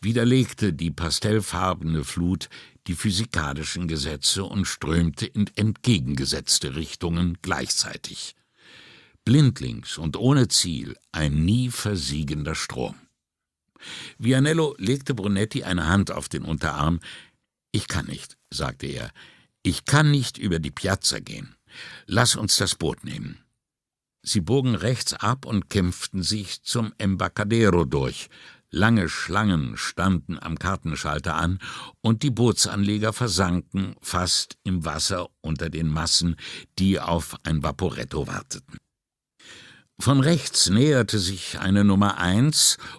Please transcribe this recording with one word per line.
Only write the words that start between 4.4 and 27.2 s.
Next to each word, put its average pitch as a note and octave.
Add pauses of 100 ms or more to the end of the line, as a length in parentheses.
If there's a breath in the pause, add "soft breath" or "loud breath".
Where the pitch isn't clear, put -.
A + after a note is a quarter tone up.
und F#2+
strömte E2+
in G#2
entgegengesetzte C#2
Richtungen E2+
gleichzeitig. - (920 loud breath)
Blindlings A2
und D#2
ohne B2+
Ziel D2 (160)
ein D#2
nie A#2+
versiegender D2+
Strom. - (1200 loud breath)
Vianello C#3+
legte C3+
Brunetti G#2
eine F2
Hand F#2+
auf -
den C#2+
Unterarm. D#2 (720 loud breath)
„Ich -
kann -
nicht“, - (120)
sagte C#2
er, B1+ (520 loud breath)
„ich -
kann D3+
nicht C#3
über F2
die C#2+
Piazza -
gehen. - (500 loud breath)
Lass A#2
uns G#2+
das G2
Boot -
nehmen.“ - (800)
Sie -
bogen B2
rechts A#2+
ab B2
und G#2+
kämpften F2+
sich G2+
zum A2+
Embarcadero G2